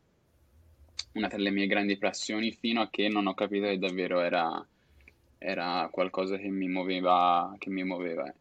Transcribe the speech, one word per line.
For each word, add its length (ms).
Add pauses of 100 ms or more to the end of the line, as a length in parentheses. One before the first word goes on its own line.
(1120)
una 140
delle 240
mie 160
grandi 300
passioni 560
fino 280
a 80
che 200
non 180
ho 60
capito 320
che 120
davvero 440
era, 440 (720)
era 540
qualcosa 460
che 100
mi 220
muoveva, 880
che 120
mi 140
muoveva. 580